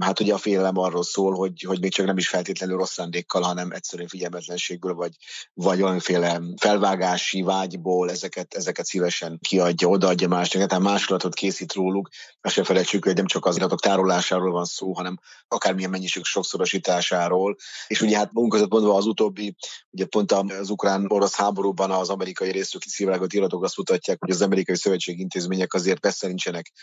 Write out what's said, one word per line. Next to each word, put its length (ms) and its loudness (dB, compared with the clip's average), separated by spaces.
hát 200 0
ugye 140 4
a 40 -4
félelem 400 2
arról 240 0
szól, 320 0
hogy, 280 -2
hogy 180 -2
még 120 0
csak 140 2
nem 100 2
is 120 0
feltétlenül 480 -2
rossz 160 -2
szándékkal, 500 -2
hanem 280 -2
egyszerűen 380 -10
figyelmetlenségből, 840 -6
vagy, 220 -6
vagy 260 2
valamiféle 640 2
felvágási 840 2
vágyból 680 0
ezeket, 440 -8
ezeket 320 -4
szívesen 560 -2
kiadja, 460 2
odaadja 400 4
másnak, 400 2
tehát 160 2
másolatot 500 0
készít 380 -4
róluk. 360 0
Azt 140 -2
se 100 2
felejtsük, 400 2
hogy 120 4
nem 100 2
csak 200 -2
az 100 2
iratok 240 0
tárolásáról 720 2
van 120 0
szó, 280 -6
hanem 260 -6
akármilyen 420 0
mennyiség 340 -6
sokszorosításáról. 1300 0
És 140 0
ugye 160 4
hát 160 0
magunk 200 2
között 180 4
mondva 240 4
az 120 2
utóbbi, 500 -2
ugye 160 -4
pont 260 2
az 380 0
ukrán-orosz 640 2
háborúban 560 0
az 180 0
amerikai 420 -4
részről 300 -4
kiszivárgott 520 -2
iratok 320 0
azt 120 -2
mutatják, 440 0
hogy 100 -4
az 120 2
amerikai 340 2
szövetségi 440 -2
intézmények 540 -4
azért 280 0
messze 240 0
nincsenek 460 -6